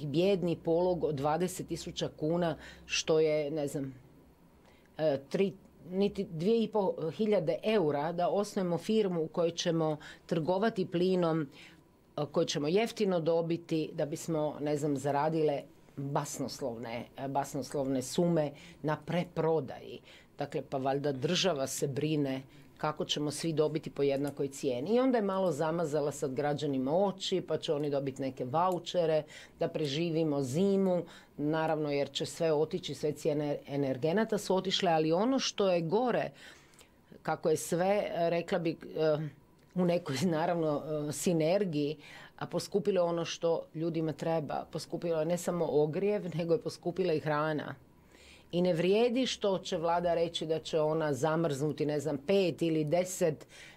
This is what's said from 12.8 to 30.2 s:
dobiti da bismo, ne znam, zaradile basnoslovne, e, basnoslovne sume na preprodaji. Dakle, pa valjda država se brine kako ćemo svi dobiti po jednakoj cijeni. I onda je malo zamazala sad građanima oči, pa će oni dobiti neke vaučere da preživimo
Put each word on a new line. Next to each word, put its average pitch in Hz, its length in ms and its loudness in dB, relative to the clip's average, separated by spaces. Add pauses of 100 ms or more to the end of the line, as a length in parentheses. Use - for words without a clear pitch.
dobiti 165 760 0
da 160 120 0
bismo, 151 540 -2
ne 147 180 0
znam, 143 200 0
zaradile 143 640 0 (360)
basnoslovne, 127 1080 -6 (120)
e, 135 100 -6
basnoslovne 135 720 -2
sume 160 500 0 (300)
na 151 240 -2
preprodaji. 160 960 -2 (380)
Dakle, 143 320 -4
pa 139 80 -4
valjda 139 340 0
država 147 560 0
se - 200 -2
brine 139 540 0 (400)
kako 151 240 -4
ćemo 147 260 -2
svi 165 220 -4
dobiti 151 360 0
po - 140 -2
jednakoj 139 440 0
cijeni. 139 480 -2
I 247 40 4
onda 262 180 4
je 220 40 2
malo 190 300 2
zamazala 151 600 0
sad 135 220 -4
građanima 143 640 0
oči, 190 440 0
pa 156 160 -2
će 156 160 -2
oni 147 160 0
dobiti 139 320 -2
neke 131 240 -4
vaučere 165 760 2 (360)
da 165 80 0
preživimo 156 720 0